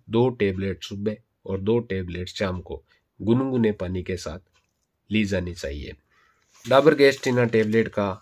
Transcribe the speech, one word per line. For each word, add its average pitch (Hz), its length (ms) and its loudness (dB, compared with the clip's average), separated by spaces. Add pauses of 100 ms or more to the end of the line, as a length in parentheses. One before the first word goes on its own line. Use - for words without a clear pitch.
दो 117 220 2
टैबलेट 98 520 -2
सुबह 104 340 -6 (280)
और 95 160 -6
दो 110 200 2
टैबलेट 90 480 -8
शाम 90 320 -4
को 82 220 -12 (360)
गुनगुने 120 540 2
पानी 92 300 -6
के 95 140 -6
साथ 82 220 -10 (720)
ली 107 160 2
जानी 90 280 -2
चाहिए। 73 400 -10 (720)
डाबर 139 300 6
गैस्ट्रिना 135 500 4
टैबलेट 110 420 2
का 101 180 -2 (160)